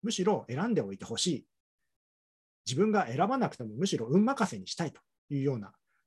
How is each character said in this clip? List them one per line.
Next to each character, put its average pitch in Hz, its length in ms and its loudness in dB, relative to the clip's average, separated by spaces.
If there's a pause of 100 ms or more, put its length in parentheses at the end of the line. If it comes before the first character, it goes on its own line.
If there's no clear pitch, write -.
む 233 80 -4
し 190 140 0
ろ 185 240 2
選 151 200 -2
ん 240 60 0
で 151 80 2
お 98 100 -4
い 98 60 -12
て - 60 -12
ほ 113 120 -6
し - 120 0
い。 139 180 -2 (1200)
自 135 120 -4
分 214 120 4
が 196 160 2
選 135 220 2
ば 262 100 0
な 202 100 2
く - 80 -8
て 127 60 -10
も 110 140 -8
む 165 100 0
し 190 100 0
ろ 113 100 -4
運 180 180 6
任 247 260 0
せ 107 80 -8
に 92 80 -12
し - 80 -8
た 175 100 -2
い 139 80 -6
と - 80 -20 (300)
い 143 80 -2
う - 20 0
よ 135 140 2
う 120 40 -4
な 98 140 -10 (340)